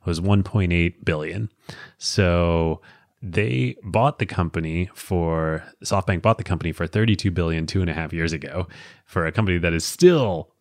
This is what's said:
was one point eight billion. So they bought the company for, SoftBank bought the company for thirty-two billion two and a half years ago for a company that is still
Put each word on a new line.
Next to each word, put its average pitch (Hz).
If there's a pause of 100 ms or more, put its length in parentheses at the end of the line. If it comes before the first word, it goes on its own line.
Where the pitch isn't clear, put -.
was 85
one 98
point 92
eight 85
billion. 82 (480)
So 85 (420)
they 123
bought 110
the 104
company 82
for, 82 (180)
SoftBank 95
bought 110
the -
company 85
for 85
thirty-two 104
billion 82
two 95
and 87
a 78
half 78
years 82
ago 85 (360)
for 85
a 80
company 95
that 85
is 82
still 131